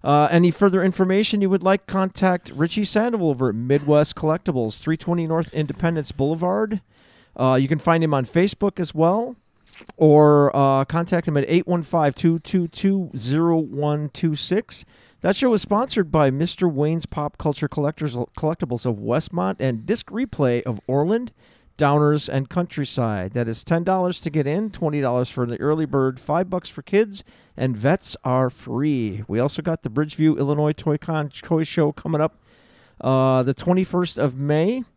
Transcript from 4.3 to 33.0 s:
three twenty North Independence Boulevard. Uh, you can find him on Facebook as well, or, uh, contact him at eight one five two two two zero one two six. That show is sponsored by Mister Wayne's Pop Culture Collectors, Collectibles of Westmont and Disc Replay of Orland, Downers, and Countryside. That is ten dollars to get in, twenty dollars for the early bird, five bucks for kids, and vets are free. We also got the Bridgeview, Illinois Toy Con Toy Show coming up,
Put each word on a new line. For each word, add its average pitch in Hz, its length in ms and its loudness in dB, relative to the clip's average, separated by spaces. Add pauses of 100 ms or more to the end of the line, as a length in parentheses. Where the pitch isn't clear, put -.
three 160 180 -2
twenty 170 300 -2
North 160 260 -2
Independence 156 600 -2
Boulevard. 180 680 -2 (560)
Uh, 131 240 2
you 135 80 0
can 151 100 0
find 165 240 2
him 151 120 0
on 131 100 0
Facebook 190 560 -2
as 160 140 -6
well, 208 420 0 (600)
or, 147 580 8
uh, 139 300 2
contact 170 420 -2
him 151 80 -2
at 139 120 2
eight 175 200 2
one 175 140 0
five 151 320 0
two 165 240 2
two 175 280 -2
two 196 480 -2
zero 156 440 0
one 147 500 -2
two 156 260 -2
six. - 520 -6 (340)
That 196 160 0
show 247 160 2
is 214 80 2
sponsored 208 520 0
by 147 180 4
Mister 170 380 0
Wayne's 151 360 0
Pop - 320 -8
Culture 151 320 -2
Collectors, 151 460 -4 (240)
Collectibles 131 480 -4
of 107 140 -2
Westmont 170 580 -2
and 120 260 -2
Disc 208 220 -2
Replay 151 560 -2
of 117 240 -6
Orland, 185 460 0 (440)
Downers, 147 520 2
and 135 200 -2
Countryside. 117 840 -4
That 120 160 -2
is 113 160 -8
ten 170 200 0
dollars 185 380 0
to 160 80 -6
get 143 160 0
in, 202 240 -2
twenty 147 320 -4
dollars 123 260 0
for 127 160 -4
the 120 160 -6
early 156 240 0
bird, 131 340 0
five 175 300 -2
bucks 180 220 -6
for - 100 -14
kids, 202 420 -2 (320)
and 127 220 -2
vets 135 480 -2
are 127 240 0
free. 123 800 -4
We 104 120 -2
also 143 200 -2
got 165 220 -4
the 120 80 -6
Bridgeview, 151 480 0
Illinois 147 340 0
Toy 151 240 -2
Con 156 320 -4
Toy 160 360 -2
Show 151 280 0
coming 156 300 -4
up, - 180 -2 (600)